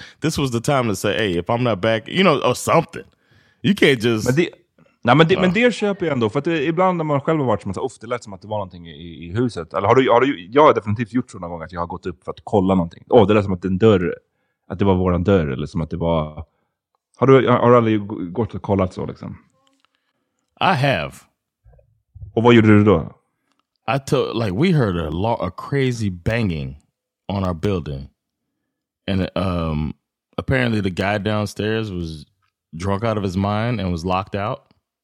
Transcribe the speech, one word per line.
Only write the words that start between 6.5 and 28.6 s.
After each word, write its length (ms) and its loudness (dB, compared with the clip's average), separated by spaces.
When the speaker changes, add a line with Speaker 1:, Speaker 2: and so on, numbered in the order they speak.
Speaker 2:
ibland 320 0
när 60 -2
man 160 0
själv 180 0
har 80 0
varit 160 0
som 80 -8
att, 60 -6
"Uff, 240 -6
det 60 -16
lät 180 -6
som 80 -18
att 100 -18
det 60 -20
var 80 -6
någonting 320 -10
i, 380 -16
i 60 -12
huset." 420 -4
Eller 140 0
har 60 6
du, 160 2
har 100 6
du, 300 -2
jag 120 4
har 120 6
definitivt 380 -4
gjort 180 -4
så 80 -16
någon 120 -10
gång 120 -10
att 100 -16
jag 80 -8
har 60 -4
gått 200 -10
upp 180 -12
för 60 -12
att 140 -12
kolla 300 2
någonting. 340 -2
"Åh, 180 8
det 80 4
lät 100 2
som 80 -4
att 120 -8
en 140 -2
dörr, 360 4
att 100 -10
det 60 0
var 100 4
våran 300 0
dörr." 220 2
Eller 200 -6
som 140 -6
att 100 -6
det 60 -8
var, 480 -2
har 100 0
du, 220 8
har, 100 4
har 120 4
du 60 8
aldrig 320 2
g-, 220 -8
gått 240 -6
och 80 -10
kollat 320 0
så, 120 -8
liksom? 320 -14
Speaker 1:
I 140 2
have. 360 -2
Speaker 2:
Och 80 -2
vad 120 6
gjorde 140 6
du 160 8
då? 280 2
Speaker 1:
I 180 -2
took, 280 -2
like, 220 -2
we 220 0
heard 200 0
a 120 -4
lo-, 360 -2
a 40 -6
crazy 400 -2
banging 680 -4
on 160 -4
our 100 -2
building. 540 -6